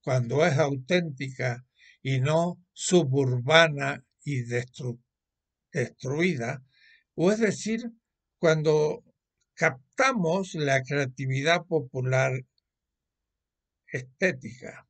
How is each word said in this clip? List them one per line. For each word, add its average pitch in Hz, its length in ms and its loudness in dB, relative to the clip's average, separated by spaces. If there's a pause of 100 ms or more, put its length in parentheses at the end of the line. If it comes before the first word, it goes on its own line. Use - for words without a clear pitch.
cuando 131 440 0
es 151 140 2
auténtica 135 1040 -2 (460)
y 131 120 0
no 165 520 0
suburbana 139 1300 2 (160)
y 135 220 -4
destru-, 120 580 -8 (720)
destruida, 139 920 -4 (520)
o 175 160 2
es 220 80 -2
decir, 220 400 -2 (580)
cuando 151 640 2 (520)
captamos 190 1000 0
la 135 300 0
creatividad 139 840 -2
popular 131 640 0 (1600)
estética. - 1000 -8